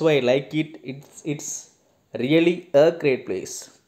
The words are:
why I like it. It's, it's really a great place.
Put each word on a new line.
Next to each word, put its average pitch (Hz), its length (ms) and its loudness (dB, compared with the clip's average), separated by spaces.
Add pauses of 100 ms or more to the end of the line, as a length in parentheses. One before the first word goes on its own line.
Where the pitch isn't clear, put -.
why 156 140 4
I 127 40 0 (100)
like 143 180 -2 (120)
it. 151 100 -10 (200)
It's, 143 200 -20 (200)
it's 147 180 -12 (720)
really 165 300 4 (280)
a 156 40 6 (160)
great 135 260 0
place. 95 260 -8 (340)